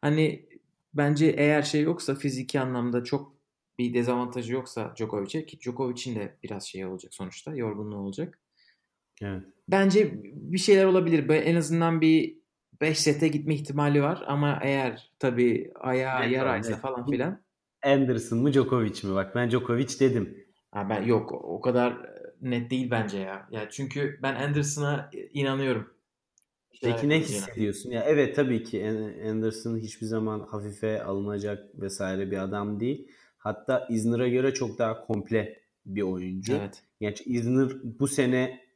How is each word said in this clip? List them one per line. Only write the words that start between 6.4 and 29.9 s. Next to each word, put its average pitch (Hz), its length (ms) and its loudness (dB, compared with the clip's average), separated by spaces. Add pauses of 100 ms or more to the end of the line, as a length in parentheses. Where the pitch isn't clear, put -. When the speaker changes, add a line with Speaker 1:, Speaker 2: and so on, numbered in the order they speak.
Speaker 1:
biraz 98 240 -10
şey 95 180 -10
olacak 92 280 -12
sonuçta, 98 420 -12
yorgunluğu 107 420 -6
olacak. 101 420 -8 (840)
Speaker 2:
Evet. 98 220 -8 (240)
Speaker 1:
Bence 196 440 6 (120)
bir - 340 -8
şeyler 190 280 8
olabilir. 165 420 4
Böyle 156 140 6
en 170 140 4
azından 165 460 2
bir 160 360 6 (440)
beş 156 180 2
sete 151 280 4
gitme 151 280 0
ihtimali 143 460 2
var 151 260 0
ama 143 340 0
eğer 135 580 -2
tabii 123 600 2
ayağı 131 420 0
Speaker 2:
Net 120 100 0
Speaker 1:
yaraysa 127 380 0
Speaker 2:
var, 110 60 -2
net. 117 60 -10
Speaker 1:
falan 127 280 -6
filan. 143 320 -2 (440)
Speaker 2:
Anderson 127 540 2
mı, 139 140 4
Djokovic 123 540 2
mi? 95 80 0
Bak 95 200 -2
ben 120 140 0
Djokovic 120 500 0
dedim. 117 460 2 (260)
Speaker 1:
Ha, 101 180 -6
ben 104 140 -2
yok, 113 280 2
o - 300 -8
kadar 123 360 2 (440)
net 120 300 -2
değil 131 200 -2
bence 107 260 -2
ya. 95 340 -8
Ya 107 180 -8
çünkü 139 540 -6
ben 135 120 -2
Anderson'a 143 760 -2 (220)
inanıyorum. 135 600 -2 (880)
Speaker 2:
Peki 127 60 0
ne - 20 2 (240)
Speaker 1:
Yapabileceğine. 113 320 0
Speaker 2:
hissediyorsun? 104 460 -4
Ya 113 160 -2
evet, 143 280 4
tabii 127 280 2
ki 104 240 -4
An-, 110 420 -4
Anderson 110 480 -2
hiçbir 110 280 -8